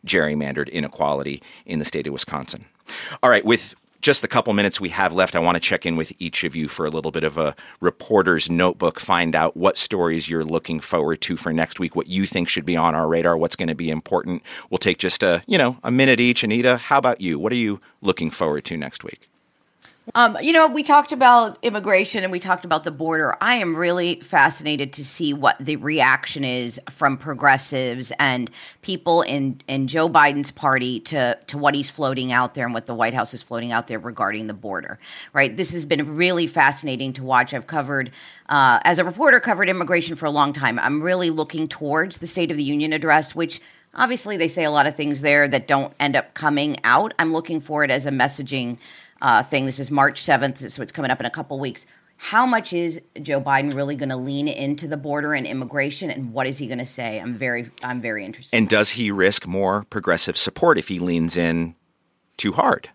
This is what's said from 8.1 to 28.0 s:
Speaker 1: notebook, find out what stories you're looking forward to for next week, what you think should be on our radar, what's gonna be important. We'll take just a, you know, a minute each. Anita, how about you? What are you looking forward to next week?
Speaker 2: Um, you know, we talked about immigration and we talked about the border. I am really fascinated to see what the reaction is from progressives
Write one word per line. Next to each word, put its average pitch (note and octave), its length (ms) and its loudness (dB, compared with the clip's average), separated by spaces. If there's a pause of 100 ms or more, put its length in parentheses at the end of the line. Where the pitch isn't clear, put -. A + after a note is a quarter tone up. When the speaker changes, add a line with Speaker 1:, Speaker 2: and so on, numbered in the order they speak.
Speaker 1:
notebook, F2 520 2
find F2 340 2
out D#2+ 220 2
what F2+ 200 2
stories E2+ 520 0
you're D#2+ 160 -2
looking D#2+ 340 -4
forward D#2+ 440 -2
to E2+ 140 -4
for E2 160 -6
next D#2+ 280 -2
week, E2+ 160 -4
what E2+ 100 -2
you F#2 200 -2
think F2 220 -2
should D2+ 180 -4
be E2+ 100 0
on D#2+ 180 2
our D#2+ 140 0
radar, E2+ 280 4
what's E2 200 0
gonna E2 180 -4
be D#2+ 160 -4
important. E2+ 540 -4 (260)
We'll F2+ 80 -2
take F2+ 200 0
just - 260 -2
a, F2 240 2
you F#3+ 100 2
know, B2 240 2
a A#2+ 80 -4
minute B2+ 300 4
each. A#2+ 240 2
Anita, A#2+ 320 4
how C#3 220 2
about B2+ 220 2
you? E2 200 -2
What G#2 100 0
are B2 60 0
you G#2 240 -2 (220)
looking E2+ 280 0
forward D2+ 360 -2
to E2 100 -8
next C#2 260 -10
week? - 260 -18 (840)
Speaker 2:
Um, A#3 260 6
you D#4 120 2
know, D#4+ 160 8
we C#4+ 160 -2
talked D4 260 6
about A#3+ 520 6
immigration G3 600 0
and F#3 80 -2
we F3+ 80 -4
talked F3+ 260 -2
about D#3+ 200 0
the E3+ 80 -6
border. D#3+ 480 0
I A#3+ 160 2
am F3+ 180 -2
really F3 460 -2
fascinated C#3+ 720 0
to D3 120 -10
see D3 300 -2
what C#3 240 2
the C#3 160 -4
reaction C#3 720 0
is B2 440 -4
from C3+ 300 0
progressives C3+ 1000 0